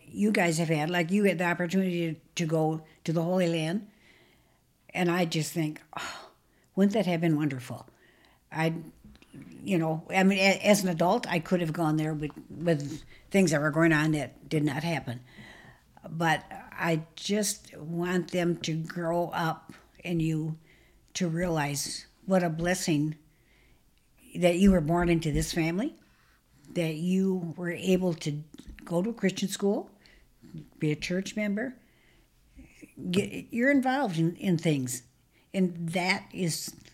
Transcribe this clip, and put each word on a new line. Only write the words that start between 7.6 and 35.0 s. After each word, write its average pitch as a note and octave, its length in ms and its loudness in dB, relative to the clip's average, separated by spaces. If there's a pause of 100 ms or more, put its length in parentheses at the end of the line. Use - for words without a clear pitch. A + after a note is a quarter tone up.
I, E3 240 0 (880)
you F#3+ 140 2
know, D#3+ 320 0
I F#3 140 4
mean, G3 140 6
a-, F#3+ 280 4
as G3+ 160 6
an F#3 60 0
adult, F3 400 2
I F3 100 0
could F3 220 0
have D#3+ 120 0
gone D#3 240 0
there D#3 180 -2
with, D3+ 180 -6 (180)
with D3 520 -2 (280)
things F#3+ 220 4
that D3+ 80 2
were D3+ 100 2
going D#3+ 220 4
on D#3 200 4
that C#3+ 360 -6
did D3+ 160 2
not D3 180 -2
happen. C3 380 -4 (840)
But D#3+ 440 0
I E3 520 -4 (120)
just - 640 -4
want E3+ 540 -4
them F3 260 0
to E3 160 -4
grow E3+ 540 -2
up - 440 -6 (320)
and E3+ 160 -2
you D#3+ 380 -2 (560)
to F3+ 140 -2
realize D#3+ 800 -4 (200)
what F#3 160 4
a E3+ 80 0
blessing D#3+ 640 0 (1200)
that F3 200 4
you G3 160 8
were F3+ 80 4
born E3+ 280 2
into D#3+ 220 2
this D#3 220 -2
family, F3 420 -2 (800)
that D#3+ 200 -2
you F3+ 600 0
were F3 140 -6
able F#3 440 0
to D3+ 280 -6 (420)
go E3+ 180 -2
to A3+ 80 -2
a A#3 40 -4
Christian G3 340 -2
school, G#3 420 -2 (880)
be D#3 120 0
a D3 60 0
church F3+ 400 -6
member. G#3+ 380 -2 (1400)
Get, G3+ 400 -2
you're B3 200 2
involved B3+ 480 2
in, E3 180 2
in F#3 220 2
things. C#3 440 0 (520)